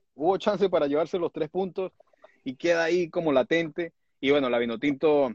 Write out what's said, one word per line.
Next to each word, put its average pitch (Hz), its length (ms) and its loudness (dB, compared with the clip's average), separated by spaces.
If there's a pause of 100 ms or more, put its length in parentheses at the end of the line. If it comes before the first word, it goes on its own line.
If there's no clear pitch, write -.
(160)
hubo 175 220 0
chance 196 320 0
para 160 180 2
llevarse 156 320 0
los 170 120 -2
tres 156 180 -6
puntos 185 420 -6 (520)
y 131 120 -8
queda 165 300 0
ahí 170 240 0
como 165 220 -2
latente. 160 640 0 (260)
Y 135 120 2
bueno, 139 180 2
la 120 80 0
Vinotinto 135 760 0